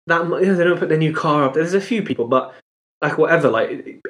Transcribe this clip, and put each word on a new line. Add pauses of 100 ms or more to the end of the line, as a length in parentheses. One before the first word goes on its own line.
that
mu-,
you
know,
they
don't
put
their
new
car
up.
There's
a
few
people,
but, (460)
like,
whatever.
Like,